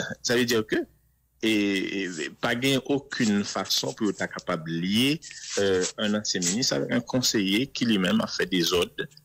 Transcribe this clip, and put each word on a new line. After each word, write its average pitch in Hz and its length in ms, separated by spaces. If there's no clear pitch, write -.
Ça 120 140
veut 123 80
dire 117 200
que, - 120
et, 101 600
et 80 260
pas 120 140
gain 131 300
aucune 113 580
façon 107 500
pour 107 160
être 92 160
capable 82 460
de 82 60
lier, 113 440
euh, 98 260
un 107 160
ancien 104 260
ministre 98 340
avec 143 180
un 127 100
conseiller 120 680
qui - 180
lui-même 101 360
a - 60
fait - 180
des 90 280
ordres, - 320